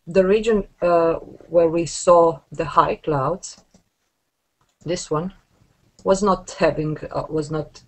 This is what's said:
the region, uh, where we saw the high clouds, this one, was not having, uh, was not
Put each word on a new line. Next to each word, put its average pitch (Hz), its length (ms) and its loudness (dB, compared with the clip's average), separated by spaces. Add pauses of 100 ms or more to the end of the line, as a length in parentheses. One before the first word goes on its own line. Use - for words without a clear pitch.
the 190 200 2
region, 214 400 0 (160)
uh, 170 320 2
where - 540 0
we 165 180 -2
saw 165 540 4 (100)
the 156 140 -6
high 151 320 2
clouds, 151 680 -6 (1200)
this 175 260 -6
one, 165 220 -4 (720)
was 190 180 2
not 185 300 -2
having, 151 440 -2 (140)
uh, - 180 -8
was 151 220 -4
not 156 360 -8